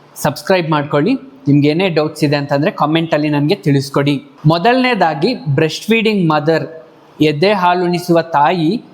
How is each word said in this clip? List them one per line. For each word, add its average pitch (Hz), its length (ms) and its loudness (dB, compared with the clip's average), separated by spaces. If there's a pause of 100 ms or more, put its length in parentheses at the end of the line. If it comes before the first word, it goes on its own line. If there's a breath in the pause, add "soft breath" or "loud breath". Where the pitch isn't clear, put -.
(220)
ಸಬ್ಸ್ಕ್ರೈಬ್ 160 480 -2
ಮಾಡ್ಕೊಳ್ಳಿ. 151 440 0 (340)
ನಿಮ್ಗೆ 143 200 4
ಏನೇ 175 200 0
ಡೌಟ್ಸ್ 156 360 -2
ಇದೆ 147 120 0
ಅಂತಂದ್ರೆ 143 340 -2
ಕಾಮೆಂಟ್ 160 440 -2
ಅಲ್ಲಿ 151 140 0
ನನ್ಗೆ 147 260 0
ತಿಳಿಸ್ಕೊಡಿ. 143 680 -2 (240)
ಮೊದಲನೇದಾಗಿ, 190 880 2
ಬ್ರೆಸ್ಟ್ 156 500 -2
ಫೀಡಿಂಗ್ 208 440 0
ಮದರ್, 151 580 -2 (340)
ಎದೆ 151 320 2
ಹಾಲುಣಿಸುವ 180 720 0
ತಾಯಿ 165 600 0 (120)